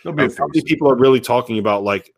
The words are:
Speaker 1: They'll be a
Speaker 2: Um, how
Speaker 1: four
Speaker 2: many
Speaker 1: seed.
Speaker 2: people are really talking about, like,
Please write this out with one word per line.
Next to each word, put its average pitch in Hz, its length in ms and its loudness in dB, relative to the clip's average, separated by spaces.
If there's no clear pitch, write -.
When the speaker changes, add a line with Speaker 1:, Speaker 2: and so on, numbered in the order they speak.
Speaker 1:
They'll 170 100 -10
be 147 100 -2
a 127 40 2
Speaker 2:
Um, 120 60 -2
how - 40 -18
Speaker 1:
four - 120 -4
Speaker 2:
many 156 120 0
Speaker 1:
seed. - 60 -10
Speaker 2:
people 156 240 2
are 135 60 2
really 131 240 4
talking 120 380 -2
about, 101 260 0
like, 101 340 -4